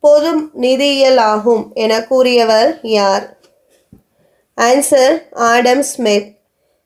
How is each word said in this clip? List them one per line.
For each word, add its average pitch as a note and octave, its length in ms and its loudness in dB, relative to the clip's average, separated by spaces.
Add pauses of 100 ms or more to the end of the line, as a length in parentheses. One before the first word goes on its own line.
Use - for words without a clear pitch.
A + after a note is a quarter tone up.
பொது D4+ 340 2 (180)
நிதியியல் C4 640 0
ஆகும் G#3+ 580 0
என A3 300 -2
கூறியவர் B3 800 0
யார்? G#3 540 -2 (1200)
ஆன்சர் C4+ 680 2 (100)
ஆடம் A#3+ 500 0
ஸ்மித். G#3 520 -4 (520)